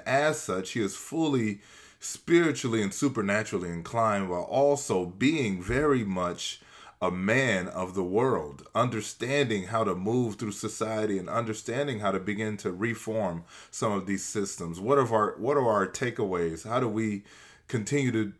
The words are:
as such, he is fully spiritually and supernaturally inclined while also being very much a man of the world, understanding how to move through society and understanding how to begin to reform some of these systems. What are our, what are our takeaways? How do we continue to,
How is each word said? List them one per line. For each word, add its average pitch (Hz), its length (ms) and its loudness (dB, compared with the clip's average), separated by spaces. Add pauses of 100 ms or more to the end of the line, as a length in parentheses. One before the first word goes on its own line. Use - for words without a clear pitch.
as 147 340 2
such, 95 320 -4
he - 80 -4
is 101 160 -2
fully 131 640 0 (400)
spiritually 143 840 2
and 98 120 0
supernaturally 107 760 0
inclined 98 600 0
while 87 140 -2
also 135 640 2
being 104 560 0
very 127 440 2
much 90 560 -4 (400)
a 90 100 2
man 98 560 2
of 92 260 -6
the 95 100 0
world, 90 680 0
understanding 117 920 0
how 113 180 0
to 98 120 0
move 110 400 0
through 104 180 -6
society 107 680 -2
and 87 100 -8
understanding 117 680 -2
how 101 120 0
to 95 80 0
begin 107 360 -4
to 101 160 -4
reform 104 720 -4 (260)
some 113 220 -2
of 98 140 -2
these 98 180 -2
systems. 90 560 -6
What 123 180 4
are 117 160 4
our, 104 240 4
what 131 200 0
are 127 120 4
our 101 180 4
takeaways? 92 800 -2
How 120 120 0
do 127 80 2
we 107 360 -2 (440)
continue 127 440 0
to, 110 280 0